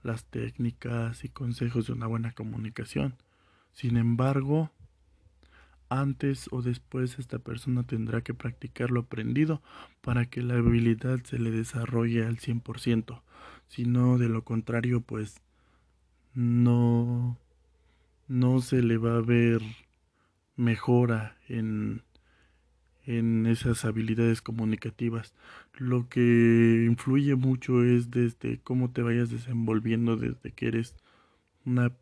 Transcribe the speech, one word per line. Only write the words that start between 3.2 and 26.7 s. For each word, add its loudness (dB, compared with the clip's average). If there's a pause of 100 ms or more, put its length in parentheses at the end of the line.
Sin -2
embargo, 0 (1200)
antes -2
o -4
después -4
esta -10
persona -4
tendrá -4
que -8
practicar -6
lo 2
aprendido -2 (380)
para 0
que -8
la -2
habilidad 2
se -8
le -2
desarrolle -2
al -2
cien -4
por -10
ciento. -2 (460)
Si -6
no, 4
de 2
lo -2
contrario, -2
pues, -8 (920)
no, 2 (880)
no 4
se 0
le 2
va 0
a 2
ver 4 (960)
mejora 0 (100)
en, -6 (1000)
en 0
esas 0
habilidades 0
comunicativas. -6 (400)
Lo -2
que 6